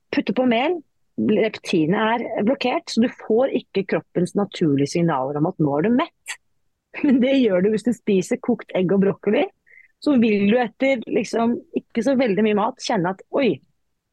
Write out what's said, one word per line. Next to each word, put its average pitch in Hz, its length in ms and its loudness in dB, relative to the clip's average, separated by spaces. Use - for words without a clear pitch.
putter - 260 -2
på 254 140 2
mel, 285 320 0
leptinet 180 1040 0
er - 180 -6
blokkert, 254 480 -2
så 220 120 0
du 254 100 2
får 233 420 0
ikke 196 320 -4
kroppens 175 480 -4
naturlige 147 580 0
signaler 147 460 0
om 151 80 2
at 180 160 -4
nå 143 140 0
er 156 100 0
du 233 80 2
mett. - 420 -4
Men 277 260 2
det 269 160 2
gjør 196 260 4
du 208 80 2
hvis 214 160 -2
du 240 80 0
spiser 202 460 0
kokt - 340 -4
egg 185 180 0
og 196 100 4
brokkoli, 214 420 0
så 294 180 0
vil 214 320 2
du 226 120 4
etter 262 460 0
liksom 233 520 -2
ikke - 340 -6
så 277 80 2
veldig 220 320 0
mye 208 120 2
mat 226 240 -4
kjenne 185 280 -2
at, 190 200 -10
«Oi, 233 260 0